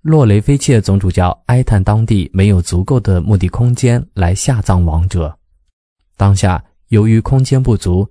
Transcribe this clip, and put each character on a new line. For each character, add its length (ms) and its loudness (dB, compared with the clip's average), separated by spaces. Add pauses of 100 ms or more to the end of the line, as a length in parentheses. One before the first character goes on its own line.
洛 240 2
雷 160 4
菲 160 0
切 240 0
总 180 0
主 120 -2
教 260 -2 (100)
哀 160 0
叹 200 0
当 240 0
地 260 -2
没 160 2
有 140 2
足 200 -2
够 160 0
的 220 0
墓 160 0
地 120 0
空 260 -2
间 300 0 (100)
来 200 0
下 280 -2
葬 220 0
亡 240 -2
者。 280 -6 (800)
当 180 0
下， 300 -2 (240)
由 180 2
于 140 2
空 220 0
间 200 0
不 140 0
足 340 -2